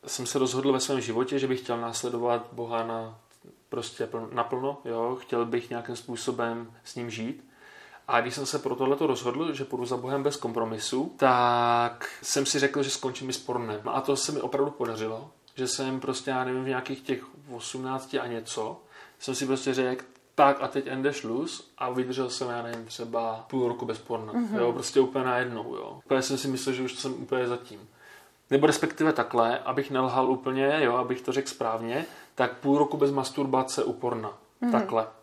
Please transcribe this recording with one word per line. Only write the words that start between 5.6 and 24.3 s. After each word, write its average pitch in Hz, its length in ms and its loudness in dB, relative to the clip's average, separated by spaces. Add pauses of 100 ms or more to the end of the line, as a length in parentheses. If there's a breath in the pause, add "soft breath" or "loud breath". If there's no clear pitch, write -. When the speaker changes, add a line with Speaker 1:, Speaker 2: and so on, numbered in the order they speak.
Speaker 1:
nějakým 120 260 -6
způsobem 117 760 -4 (120)
s - 100 -16
ním 117 160 -6
žít. 113 380 -6 (600 loud breath)
A 120 120 6
když 120 140 -4
jsem 139 120 -4
se - 120 -2
pro 135 180 -2
tohleto 139 300 2
rozhodl, 135 460 0
že 135 120 -4
půjdu 123 200 -4
za 123 120 -2
Bohem 131 260 -2
bez 139 140 0
kompromisu, 117 800 -2
tak 120 920 4 (140)
jsem 139 240 0
si - 120 0
řekl, 139 240 4
že 131 80 0
skončím 131 400 -4
i - 20 -2
s - 60 -4
pornem. 117 460 -4
A 123 160 0
to 135 160 2
se 151 160 -2
mi 147 80 -2
opravdu 143 300 0
podařilo, 113 600 -4 (240)
že 127 140 -4
jsem 131 320 -2
prostě, 131 300 -4
já 131 140 0
nevím, 127 200 -2
v 131 40 -4
nějakých 131 320 -4
těch 127 240 -4 (260)
osmnácti 131 680 -6
a 123 60 -6
něco, 117 540 -6 (380 loud breath)
jsem 131 160 -4
si 135 120 -2
prostě 131 280 0
řekl, 127 300 0 (300)
tak 139 260 8
a 135 80 -2
teď 135 180 -2
ende 135 260 0
Schluss, 131 680 -4
a 127 120 -2
vydržel 127 400 -2
jsem, 123 180 -4
já 120 140 -4
nevím, 117 240 -8
třeba 113 640 -2
půl 127 180 4
roku 117 180 -2
bez 113 120 -4
porna, 110 340 -6